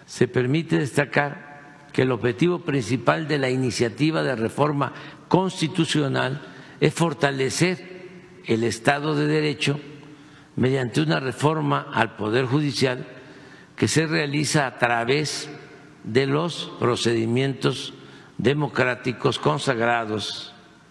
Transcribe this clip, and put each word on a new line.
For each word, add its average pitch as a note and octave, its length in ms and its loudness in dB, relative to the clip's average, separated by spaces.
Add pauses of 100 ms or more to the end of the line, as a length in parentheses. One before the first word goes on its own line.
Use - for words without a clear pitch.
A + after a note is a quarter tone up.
se - 220 0
permite D3 520 0
destacar - 1120 -2
que - 80 4
el C3 100 4
objetivo B2 480 2
principal C#3 720 0
de D3+ 80 0
la C3 120 0
iniciativa C3 720 0
de C#3 140 0
reforma C3 560 0 (380)
constitucional D3 1120 0 (400)
es D3+ 120 4
fortalecer C#3+ 1160 0 (380)
el A2+ 180 2
Estado C#3+ 500 0
de D3 120 2
Derecho D3 520 0 (760)
mediante C3 420 2
una D#3 220 2
reforma C#3+ 720 0
al A2 240 0
Poder A2 300 0
Judicial B2+ 600 0 (680)
que A#2 100 2
se D#3 200 2
realiza D3 600 0
a A#2+ 100 -10
través B2 720 0 (540)
de B2+ 220 2
los D3+ 540 -2
procedimientos A#2+ 1120 0 (440)
democráticos B2+ 1000 0
consagrados A#2 1120 0 (400)